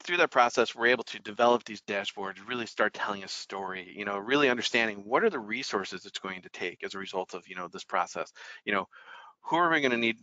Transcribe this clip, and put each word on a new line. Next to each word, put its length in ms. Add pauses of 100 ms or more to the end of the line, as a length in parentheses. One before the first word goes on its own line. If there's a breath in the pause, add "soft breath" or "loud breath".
through 140
that 140
process, 440
we're 120
able 180
to 140
develop 440
these 180
dashboards, 640
really 180
start 280
telling 300
a 40
story, 680
you 100
know, 120
really 320
understanding 560
what 180
are 60
the 100
resources 680
it's 140
going 220
to 80
take 340
as 120
a 40
result 340
of, 140
you 80
know, 120
this 160
process. 480 (340 loud breath)
You 80
know, 140 (540 loud breath)
who 160
are 140
we 100
gonna 160
need 260